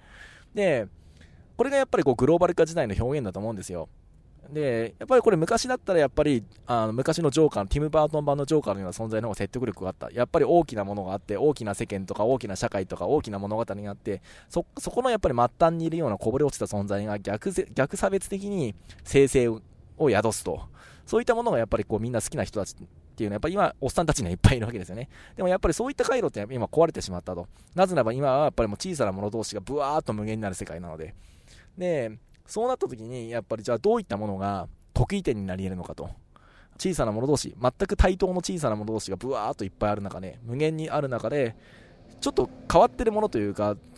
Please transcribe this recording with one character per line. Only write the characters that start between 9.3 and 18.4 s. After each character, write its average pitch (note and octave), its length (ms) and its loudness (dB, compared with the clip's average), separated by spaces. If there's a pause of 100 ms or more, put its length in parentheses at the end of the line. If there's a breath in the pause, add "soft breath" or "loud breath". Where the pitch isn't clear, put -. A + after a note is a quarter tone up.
が - 20 -8
説 G2+ 180 -4
得 B2+ 120 -4
力 G2+ 180 -6
が F#2 80 -4
あ - 20 -8
っ - 20 -20
た。 - 160 -12
や A#2+ 140 0
っ - 20 2
ぱ E3+ 120 2
り C#3 60 6
大 E3 200 6
き - 100 -10
な G#2 80 0
も G2+ 120 -4
の G2+ 100 -4
が F#2 80 -4
あ G2+ 40 -2
っ - 20 -14
て、 G2+ 180 -6
大 C#3+ 160 4
き A#2+ 120 -10
な G2+ 80 -2
世 A2+ 120 -4
間 F#2+ 200 -4
と G2 80 -8
か、 G2+ 120 0
大 B2+ 140 4
き A#2 80 -8
な G2 80 -8
社 A#2 140 -2
会 G2 160 -2
と F2 120 -8
か、 - 100 -4
大 C#3 140 2
き A2 100 -8
な G2 80 -6
物 G2+ 160 -4
語 A2+ 100 -2
が G2+ 240 -8
あ G2+ 40 -10
っ - 20 -12
て、 G2 260 -6 (280 loud breath)
そ-、 - 160 -4 (120)
そ - 140 -8
こ A#3+ 100 -2
の B3+ 80 0
や A3+ 80 2
っ - 20 -14
ぱ F#3 100 2
り B2+ 60 -2
末 A#2+ 120 4 (120)
端 E3 160 4
に E3 100 -4
い D#3+ 40 -2
る D#3+ 80 -2
よ D#3+ 100 0
う - 20 0
な G2+ 80 -2
こ A2+ 140 0
ぼ C3 60 0
れ D3 80 4
落 C3 100 0
ち - 40 -10
た G#2+ 60 -2
存 G2+ 200 -4
在 G2+ 200 -2
が G#2 140 -4
逆 C#3+ 320 -4
ぜ-、 F3+ 220 -4
逆 C#3 240 0
差 G3 120 2
別 G3 200 -2
的 G3 200 -8